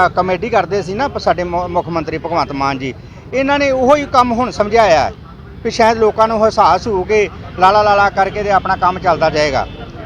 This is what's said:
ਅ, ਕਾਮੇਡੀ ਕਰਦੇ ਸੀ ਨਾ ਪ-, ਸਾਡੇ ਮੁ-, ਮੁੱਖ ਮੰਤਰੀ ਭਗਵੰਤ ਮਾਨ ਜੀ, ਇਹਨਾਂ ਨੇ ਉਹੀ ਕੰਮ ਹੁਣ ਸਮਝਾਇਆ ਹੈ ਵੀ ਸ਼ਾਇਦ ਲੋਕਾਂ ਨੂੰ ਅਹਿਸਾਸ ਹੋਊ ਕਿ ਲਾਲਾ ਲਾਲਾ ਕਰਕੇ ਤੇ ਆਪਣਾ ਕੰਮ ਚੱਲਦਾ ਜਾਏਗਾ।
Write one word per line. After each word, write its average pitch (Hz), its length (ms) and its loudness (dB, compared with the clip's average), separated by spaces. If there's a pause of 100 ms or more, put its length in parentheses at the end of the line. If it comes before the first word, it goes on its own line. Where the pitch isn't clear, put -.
ਅ, 170 40 2
ਕਾਮੇਡੀ 185 400 -2
ਕਰਦੇ 196 320 0
ਸੀ 175 120 -8
ਨਾ 262 140 -4
ਪ-, 226 100 -8
ਸਾਡੇ 180 260 -2
ਮੁ-, 175 240 -4
ਮੁੱਖ 175 220 -4
ਮੰਤਰੀ 160 280 -4
ਭਗਵੰਤ 151 340 -4
ਮਾਨ 139 280 -2
ਜੀ, 131 140 -8 (400)
ਇਹਨਾਂ 269 260 0
ਨੇ 277 120 0
ਉਹੀ 262 340 2
ਕੰਮ 247 260 2
ਹੁਣ 233 200 -2
ਸਮਝਾਇਆ 202 520 4
ਹੈ 101 80 -2 (520)
ਵੀ 233 80 -4
ਸ਼ਾਇਦ 226 260 2
ਲੋਕਾਂ 220 300 2
ਨੂੰ 226 160 0
ਅਹਿਸਾਸ 190 440 2
ਹੋਊ 190 160 -2
ਕਿ 202 260 0 (300)
ਲਾਲਾ 202 240 6
ਲਾਲਾ 202 260 4
ਕਰਕੇ 196 340 -2
ਤੇ 202 80 -2
ਆਪਣਾ 185 240 0
ਕੰਮ 180 240 0
ਚੱਲਦਾ 160 300 2
ਜਾਏਗਾ। 143 380 0 (380)